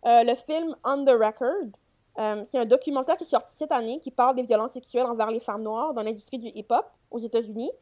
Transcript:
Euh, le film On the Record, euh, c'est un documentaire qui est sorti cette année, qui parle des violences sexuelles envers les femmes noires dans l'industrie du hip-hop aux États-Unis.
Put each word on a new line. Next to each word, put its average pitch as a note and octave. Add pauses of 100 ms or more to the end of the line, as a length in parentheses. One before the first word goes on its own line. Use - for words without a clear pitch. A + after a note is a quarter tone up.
Euh, A#3
le A#3
film D#4+
On C#4
the C#4
Record, A#3+ (480)
euh, G#3+
c'est C4
un A#3
documentaire C4
qui -
est -
sorti -
cette D4+
année, B3
qui C4
parle B3+
des B3+
violences A3
sexuelles B3
envers A3+
les A3+
femmes A3
noires A#3
dans A3+
l'industrie A3
du A#3
hip-hop A#3 (240)
aux A#3+
États-Unis. A3+ (100)